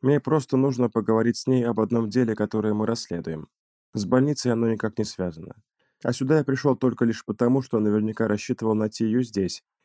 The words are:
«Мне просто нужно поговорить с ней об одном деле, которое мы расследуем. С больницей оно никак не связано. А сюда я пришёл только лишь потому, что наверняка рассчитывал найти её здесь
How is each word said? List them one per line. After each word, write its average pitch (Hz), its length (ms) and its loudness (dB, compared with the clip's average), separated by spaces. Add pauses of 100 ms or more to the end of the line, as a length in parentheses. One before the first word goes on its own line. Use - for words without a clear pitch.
«Мне 143 180 4
просто 139 380 0
нужно 123 320 2
поговорить 113 480 2
с - 80 -8
ней 127 180 2
об 113 160 0
одном 113 300 0
деле, 113 240 2
которое 107 400 -2
мы 107 100 0
расследуем. 85 640 -6 (460)
С 107 100 -2
больницей 127 480 2
оно 117 160 0
никак 110 300 -4
не 110 60 0
связано. 85 580 -10 (420)
А 127 80 0
сюда 135 240 0
я 147 80 2
пришёл 135 320 2
только 120 300 0
лишь 113 180 -2
потому, 123 380 0
что 120 180 -2
наверняка 107 480 0
рассчитывал 110 460 -2
найти 107 320 -2
её 117 160 0
здесь 101 420 -4 (200)